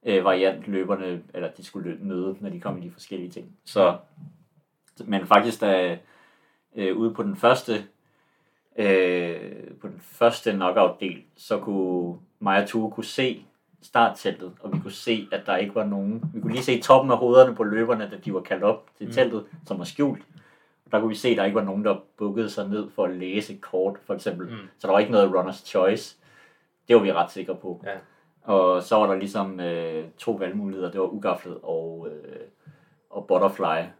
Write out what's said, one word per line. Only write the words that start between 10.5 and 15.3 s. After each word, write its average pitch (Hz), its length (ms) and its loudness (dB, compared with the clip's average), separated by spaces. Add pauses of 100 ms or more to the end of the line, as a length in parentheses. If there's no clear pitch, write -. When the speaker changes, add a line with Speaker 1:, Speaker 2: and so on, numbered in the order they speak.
Speaker 1:
knockout-del, 92 720 0 (140)
så - 220 -4
kunne 90 600 -2 (220)
mig 101 220 2
og 101 60 -4
Tue 110 220 -2
kunne 110 140 -10
se - 400 -4 (380)
startteltet, 92 760 0
og 98 120 -10
vi 80 60 -2
kunne - 140 -10
se, 110 400 -4